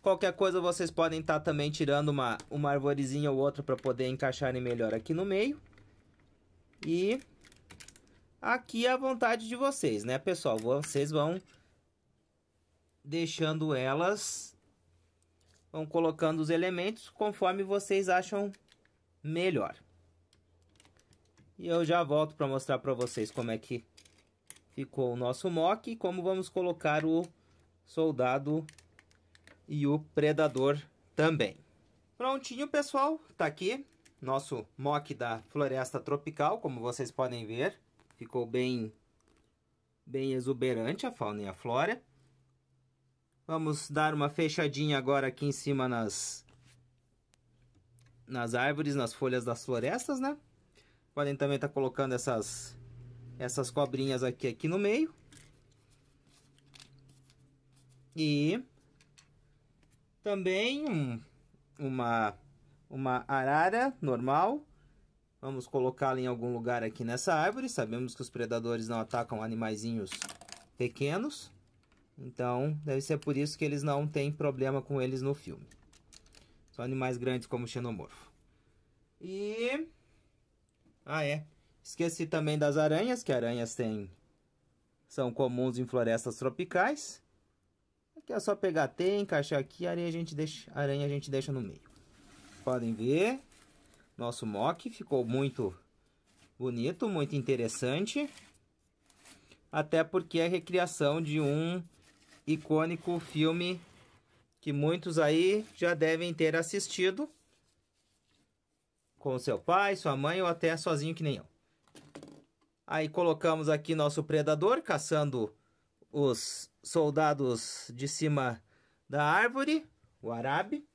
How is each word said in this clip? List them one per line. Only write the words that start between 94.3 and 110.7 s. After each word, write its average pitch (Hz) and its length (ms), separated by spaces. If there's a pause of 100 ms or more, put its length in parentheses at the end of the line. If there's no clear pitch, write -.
mock 120 420
ficou 135 340
muito 120 540 (800)
bonito, 127 500
muito 156 280
interessante. 135 920 (1400)
Até 156 320
porque 170 360
é 165 80
a - 20
recriação 170 720
de 151 180
um 160 440 (640)
icônico 160 720
filme 170 600 (800)
que 147 140
muitos 160 460
aí 170 440 (120)
já 175 180
devem 160 400
ter 160 220
assistido 190 760 (1900)
com 131 180
seu 123 220
pai, 196 360
sua 156 200
mãe 156 260
ou 180 60
até 165 300